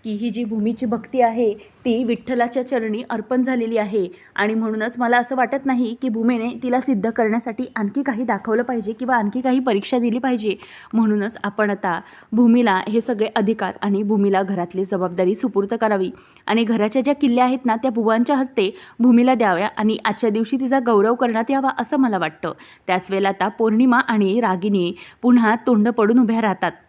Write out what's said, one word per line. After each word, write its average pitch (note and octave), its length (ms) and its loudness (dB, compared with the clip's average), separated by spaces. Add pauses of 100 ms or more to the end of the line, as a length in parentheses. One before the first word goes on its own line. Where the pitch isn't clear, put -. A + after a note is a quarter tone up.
की A3 80 -6
ही A3 180 -4
जी G#3+ 140 -6
भूमीची A3+ 420 -2
भक्ती A#3 360 -2
आहे A3+ 300 2 (320)
ती A#3+ 200 2
विठ्ठलाच्या A#3+ 640 -2
चरणी A3+ 440 -2
अर्पण B3 320 -2
झालेली A#3 340 0
आहे G#3 300 0 (280)
आणि G#3+ 200 0
म्हणूनच A3+ 440 -4
मला A#3+ 200 2
असं B3 180 -2
वाटत C4 300 -2
नाही B3 360 0
की C4 60 -2
भूमीने A3+ 400 0 (140)
तिला B3+ 180 0
सिद्ध A3+ 300 0
करण्यासाठी A3+ 560 -2 (100)
आणखी A3 260 -2
काही B3 220 -4
दाखवलं A3 380 -2
पाहिजे A#3 300 -4
किंवा B3 240 -2
आणखी G#3+ 240 -2
काही B3+ 200 0
परीक्षा B3 380 0
दिली A#3+ 200 0
पाहिजे. A#3 360 -2 (380)
म्हणूनच G#3+ 520 0
आपण G#3 260 -2
आता F#3 280 -2 (340)
भूमीला A3+ 560 4
हे A3 120 0
सगळे A3 360 -2
अधिकार G#3+ 360 0 (100)
आणि G3+ 200 0
भूमीला G3+ 400 2
घरातली F#3 420 -4
जबाबदारी F#3 500 -2
सुपूर्द G3+ 400 -2
करावी G#3+ 360 0 (360)
आणि A#3 180 2
घराच्या A3 380 0
ज्या C#4 120 0
किल्ल्या B3+ 300 2
आहेत B3+ 220 -2
ना A3+ 100 0
त्या B3+ 140 -2
बुवांच्या A3+ 460 0
हस्ते B3+ 340 0 (280)
भूमीला B3 360 6
द्याव्या G#3 420 0
आणि G#3+ 280 0
आजच्या G#3+ 260 0
दिवशी A3 260 -2
तिचा C4 300 0
गौरव A3 280 4
करण्यात A#3 360 -2
यावा C4+ 280 0
असं B3 180 -2
मला A#3+ 220 2
वाटतं. D#3+ 340 -4 (340)
त्याच F#3 240 -4
वेळेला G3 180 0
आता G3 200 -2
पौर्णिमा A3+ 500 2 (100)
आणि G#3 320 2
रागिनी F#3 520 0 (300)
पुन्हा A#3 320 4 (120)
तोंड A3+ 220 4
पडून A3 300 2
उभ्या A3+ 240 2
राहतात. F#3 300 -2 (160)